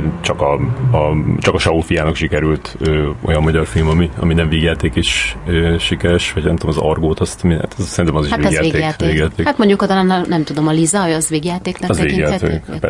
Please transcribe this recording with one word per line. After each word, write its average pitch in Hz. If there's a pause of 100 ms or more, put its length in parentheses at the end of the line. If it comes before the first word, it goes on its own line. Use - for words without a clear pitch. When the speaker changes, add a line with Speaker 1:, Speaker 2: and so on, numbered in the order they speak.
(200)
Speaker 1:
csak -
a, 71 (440)
a, 76 (220)
csak -
a 85
Saul 82
fiának 80
sikerült, 78
ö, 76 (140)
olyan 78
magyar 80
film, 78
ami, 82
ami 82
nem 82
vígjáték 80
és, - (120)
ö, 82
sikeres, 87
vagy -
nem 82
tudom, 78
az 76
Argót, 78
azt -
mi-, 87
hát -
az, 98
szerintem 80
az 78
is 73
Speaker 2:
Hát -
az -
Speaker 1:
vígjáték. 147
Speaker 2:
vígjáték. -
Speaker 1:
Vígjáték. 78
Speaker 2:
Hát 285
mondjuk 202
oda 190
nem, 185
nem 160
tudom, 151
a 156
Liza, 165
az 160
vígjátéknek 175
Speaker 1:
Az -
Speaker 2:
tekinthető? -
Speaker 1:
vígjáték, 78
Speaker 2:
Akkor, 82 (120)